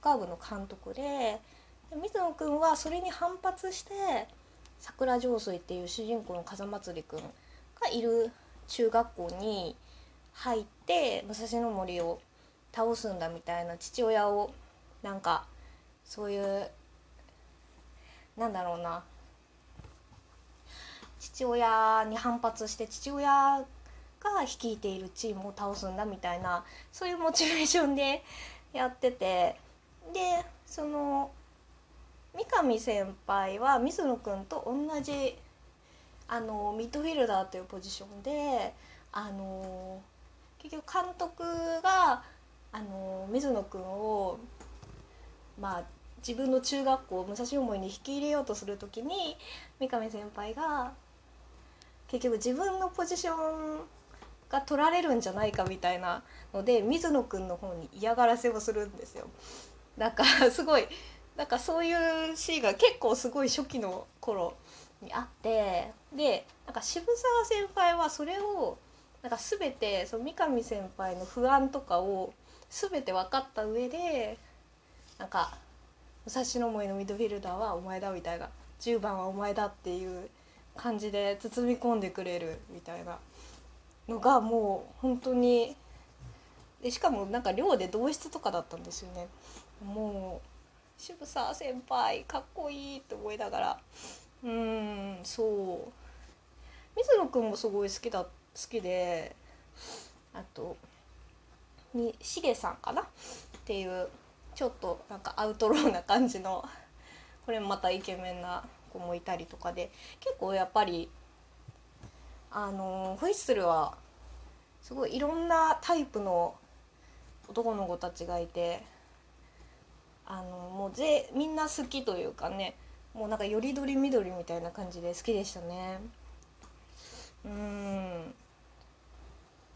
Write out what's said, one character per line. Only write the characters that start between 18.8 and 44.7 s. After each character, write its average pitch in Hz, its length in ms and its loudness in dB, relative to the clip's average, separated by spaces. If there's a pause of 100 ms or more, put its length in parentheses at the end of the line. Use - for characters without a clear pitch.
な、 170 220 -4 (2250)
父 - 260 -8
親 220 640 6
に 214 80 -4
反 240 240 0
発 226 280 0
し - 80 -6
て、 220 120 -6
父 - 240 -8
親 277 540 6 (540)
が 415 220 0
率 - 260 -4
い 214 100 -2
て 214 120 -2
い 190 100 -4
る 190 100 -10
チ 220 200 -6
ー 208 60 -4
ム 190 120 -8
を 196 80 -10
倒 202 200 -4
す 196 140 -6
ん 185 60 -6
だ 208 100 -2
み 202 120 -4
た 175 180 -2
い 180 60 -4
な、 180 220 0 (280)
そ - 160 -4
う - 20 0
い 349 40 0
う 349 40 -2
モ 330 140 2
チ 330 140 4
ベ 320 180 4
ー - 20 6
シ 349 140 6
ョ 302 80 6
ン 277 80 2
で 277 280 2 (500)
や 262 140 0
っ 254 100 -4
て 254 140 4
て、 185 480 2 (540)
で、 359 320 2 (220)
そ - 180 -6
の、 285 460 0 (1040)
三 427 100 -4
上 285 340 4
先 202 360 0 (100)
輩 196 320 2
は 254 220 6
水 320 260 2
野 254 120 4
く 208 180 -4
ん 196 100 -8
と - 220 -6
同 294 340 -2
じ、 277 380 -2 (880)
あ 233 120 -4
の、 214 380 -4
ミ 233 120 -4
ッ - 20 -10
ド 294 100 -2
フ 311 60 -2
ィ 320 80 -2
ル 262 100 6
ダ 202 180 4
ー - 40 -2
と 190 100 -10
い 185 40 -6
う - 20 -12
ポ 190 160 -10
ジ 190 100 -12
シ - 140 -10
ョ - 20 -12
ン 202 160 -16
で、 277 540 0 (360)
あ 208 200 -8
の、 190 680 -8 (600)
結 311 160 -12
局 - 180 -10
監 370 100 2 (140)
督 339 260 -6 (380)
が、 359 420 6 (480)
あ 220 80 -10
の、 190 520 -6
水 277 180 2
野 220 140 2
く 196 160 -10
ん - 20 -8
を、 196 560 -2 (1200)